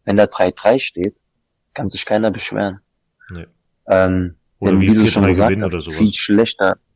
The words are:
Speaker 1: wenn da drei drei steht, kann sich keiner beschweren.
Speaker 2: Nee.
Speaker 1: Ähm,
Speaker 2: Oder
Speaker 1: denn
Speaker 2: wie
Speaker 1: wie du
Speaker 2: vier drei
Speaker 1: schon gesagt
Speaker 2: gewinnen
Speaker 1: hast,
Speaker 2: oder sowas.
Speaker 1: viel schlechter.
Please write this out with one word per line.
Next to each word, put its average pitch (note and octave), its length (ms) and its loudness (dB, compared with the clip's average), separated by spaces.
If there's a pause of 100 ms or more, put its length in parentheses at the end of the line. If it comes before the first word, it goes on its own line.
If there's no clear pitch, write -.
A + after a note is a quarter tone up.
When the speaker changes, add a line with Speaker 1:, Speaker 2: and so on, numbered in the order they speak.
Speaker 1:
wenn G2+ 100 -2
da G#2 120 4
drei F#2 240 -2
drei A#2 280 0
steht, F#2+ 400 -6 (540)
kann - 160 -8
sich - 160 -8
keiner G#2+ 260 0
beschweren. G2+ 480 -6 (520)
Speaker 2:
Nee. E2+ 140 -16 (420)
Speaker 1:
Ähm, F#2 480 0 (240)
Speaker 2:
Oder G2+ 120 0
Speaker 1:
denn F#2 100 4
Speaker 2:
wie F#2+ 60 2
Speaker 1:
wie G#2+ 60 6
du - 0 -
Speaker 2:
vier G#2+ 100 4
drei A2 80 4
Speaker 1:
schon G2+ 160 2
gesagt F#2+ 220 2
Speaker 2:
gewinnen G2+ 160 -2
Speaker 1:
hast, F2 80 -6
Speaker 2:
oder E2+ 100 -6
sowas. D#2+ 140 -10
Speaker 1:
viel G2+ 160 2
schlechter. G2+ 640 0 (180)